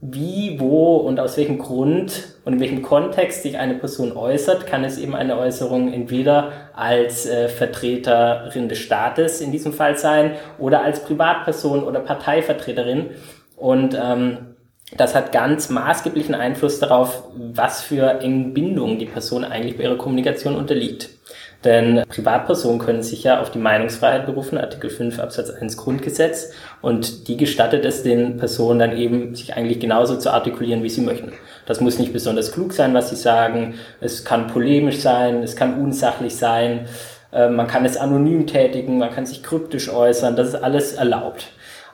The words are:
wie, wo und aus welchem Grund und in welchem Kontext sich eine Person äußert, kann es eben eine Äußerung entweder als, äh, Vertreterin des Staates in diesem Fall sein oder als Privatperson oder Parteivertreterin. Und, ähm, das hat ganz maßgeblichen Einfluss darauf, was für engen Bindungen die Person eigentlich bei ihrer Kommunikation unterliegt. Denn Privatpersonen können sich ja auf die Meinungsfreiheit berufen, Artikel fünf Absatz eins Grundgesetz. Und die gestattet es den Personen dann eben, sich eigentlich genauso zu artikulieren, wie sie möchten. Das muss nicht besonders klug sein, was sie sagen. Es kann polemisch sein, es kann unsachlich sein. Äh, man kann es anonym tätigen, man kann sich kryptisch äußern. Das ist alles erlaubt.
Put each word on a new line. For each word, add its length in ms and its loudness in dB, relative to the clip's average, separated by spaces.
wie, 580 -6
wo 380 4
und 240 0
aus 160 -2
welchem 220 0
Grund 760 -2
und 80 0
in 60 2
welchem 220 -2
Kontext 600 0
sich 160 -6
eine 160 -2
Person 420 -6
äußert, 500 0
kann 180 -2
es 140 -6
eben 160 -6
eine 240 -2
Äußerung 540 0
entweder 600 2
als, 520 0
äh, 220 0
Vertreterin 1200 0
des 100 -4
Staates 640 0
in 100 -4
diesem 220 -4
Fall 240 2
sein 340 4
oder 240 4
als 180 0
Privatperson 840 0
oder 160 -2
Parteivertreterin. 1120 -2
Und, 460 2
ähm, 360 0
das 200 2
hat 180 0
ganz 380 0
maßgeblichen 640 -2
Einfluss 460 -2
darauf, 420 2
was 460 -4
für 400 0
engen 320 0
Bindungen 460 0
die 80 -6
Person 360 -4
eigentlich 360 -6
bei 60 -2
ihrer 120 0
Kommunikation 580 -2
unterliegt. 540 -4
Denn 440 6
Privatpersonen 680 0
können 240 0
sich 220 -8
ja 160 6
auf 100 -6
die 80 -6
Meinungsfreiheit 680 2
berufen, 320 -4
Artikel 320 -6
fünf 280 -4
Absatz 300 -6
eins 300 -10
Grundgesetz. 760 -2
Und 460 -2
die 100 -4
gestattet 480 2
es 160 -2
den 340 2
Personen 440 0
dann 160 2
eben, 380 -2
sich 200 -12
eigentlich 260 -2
genauso 360 2
zu 140 -2
artikulieren, 520 0
wie 80 -4
sie 100 -4
möchten. 320 -4
Das 160 -4
muss 180 2
nicht 140 0
besonders 400 -2
klug 220 -4
sein, 180 2
was 160 2
sie 80 -6
sagen. 600 2
Es 240 -8
kann 220 0
polemisch 500 2
sein, 440 2
es 140 -6
kann 240 0
unsachlich 560 -2
sein. 500 0
Äh, 160 6
man 180 2
kann 200 2
es 100 0
anonym 500 2
tätigen, 520 2
man 120 0
kann 140 -6
sich 180 -12
kryptisch 480 -4
äußern. 460 4
Das 120 2
ist 80 -4
alles 360 0
erlaubt. 540 -2